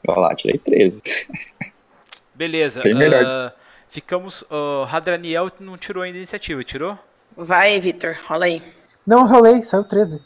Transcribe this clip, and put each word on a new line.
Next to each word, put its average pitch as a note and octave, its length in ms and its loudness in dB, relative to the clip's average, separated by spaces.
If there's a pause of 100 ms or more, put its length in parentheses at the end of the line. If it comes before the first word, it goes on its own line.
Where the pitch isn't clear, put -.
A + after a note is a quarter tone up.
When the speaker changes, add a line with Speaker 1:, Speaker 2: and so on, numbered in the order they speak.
Speaker 1:
Olha F2+ 120 0
lá, E2+ 160 2
tirei - 220 -2
treze. - 440 0 (680)
<laughs> - 640 -20
Speaker 2:
Beleza. D3+ 480 -4
Speaker 1:
Bem G#2+ 140 2
melhor. C3+ 300 4
Speaker 2:
Ah, C3 280 -6 (360)
ficamos, F3+ 600 -10
ah, C#3+ 420 -4
Hadraniel E3+ 680 -4
não F#3+ 180 -20
tirou F#3 260 -10
ainda F3+ 140 -12
a - 20 -14
iniciativa, F3+ 440 -10
tirou? F3+ 340 -8 (400)
Speaker 3:
Vai, F#3 420 2
Vitor, F3 380 -6 (100)
rola E3 180 -2
aí. E3 160 -2 (440)
Speaker 4:
Não, A3+ 160 6
eu B3 60 6
rolei, A#3 360 8
saiu G3 200 -2
treze. F#3+ 420 -2